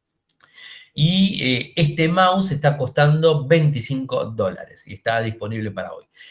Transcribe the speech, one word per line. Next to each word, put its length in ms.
Y, 500
eh, 340
este 320
mouse 420
está 260
costando 680
veinticinco 800
dólares 600
y 80
está 260
disponible 500
para 240
hoy. 100